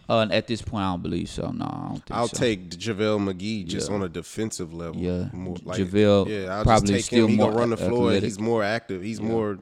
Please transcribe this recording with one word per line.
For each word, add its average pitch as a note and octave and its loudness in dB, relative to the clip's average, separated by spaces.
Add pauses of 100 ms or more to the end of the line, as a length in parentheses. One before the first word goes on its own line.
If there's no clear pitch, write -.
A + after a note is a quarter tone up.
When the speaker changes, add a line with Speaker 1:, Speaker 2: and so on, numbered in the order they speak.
Speaker 1:
Uh, A2+ 4
and G2+ 0
at A2 0
this A2 -2
point, G#2+ -4
I F#2+ 0
don't F2 -2
believe F2 -2
so. E2+ -6
No, - -6
I F2 -6
don't - -6 (100)
think - -16
Speaker 2:
I'll A#2 0
Speaker 1:
so. - -4
Speaker 2:
take F#2+ 0
JaVale G2+ 0
McGee G2 -6
just G2 -4
Speaker 1:
Yeah. G2+ -2
Speaker 2:
on G2+ 0
a F#2 -2
defensive E2+ -6
level. E2+ -8
Speaker 1:
Yeah. F2+ -2
Speaker 2:
More, F2+ -8
like, F2+ -6
Speaker 1:
JaVale G2+ 4
Speaker 2:
yeah, G2 -6
I'll G#2+ -4
Speaker 1:
probably G#2+ 6
Speaker 2:
just G2+ 4
take G2 2
Speaker 1:
still A#2 4
Speaker 2:
him. G#2 4
He G#2+ 4
Speaker 1:
more G#2+ 6
Speaker 2:
gonna A2+ 2
run A#2+ 2
the A2 0
floor. A#2+ 2
Speaker 1:
athletic. G2+ 2
Speaker 2:
He's G#2 -4
more A2+ 2
active. G2+ -4
He's G#2+ -6
Speaker 1:
Yeah. G#2+ -4
Speaker 2:
more G#2+ 0